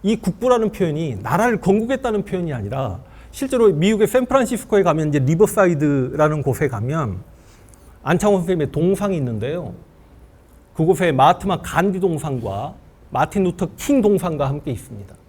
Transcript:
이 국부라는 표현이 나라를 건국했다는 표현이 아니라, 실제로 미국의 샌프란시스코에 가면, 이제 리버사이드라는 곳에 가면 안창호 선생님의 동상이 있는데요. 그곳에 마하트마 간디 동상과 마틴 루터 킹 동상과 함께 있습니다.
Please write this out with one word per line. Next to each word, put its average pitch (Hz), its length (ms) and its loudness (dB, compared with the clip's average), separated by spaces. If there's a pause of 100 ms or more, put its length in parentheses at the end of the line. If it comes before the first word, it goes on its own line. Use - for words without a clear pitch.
이 208 140 0
국부라는 226 560 0
표현이 156 500 -2
나라를 190 400 0
건국했다는 220 640 0
표현이 170 280 -6
아니라, 113 480 -6 (300)
실제로 233 420 2
미국의 202 340 2
샌프란시스코에 247 760 0
가면, 156 260 0
이제 143 100 2
리버사이드라는 151 1200 2
곳에 135 280 -2
가면 117 520 -4 (840)
안창호 190 340 2
선생님의 170 340 -2
동상이 190 460 0
있는데요. 131 560 -4 (1000)
그곳에 170 380 2
마하트마 165 500 4
간디 185 380 0
동상과 139 760 -4 (340)
마틴 156 340 0
루터 175 340 -2
킹 277 240 2
동상과 170 460 2
함께 143 240 -6
있습니다. 101 440 -12 (140)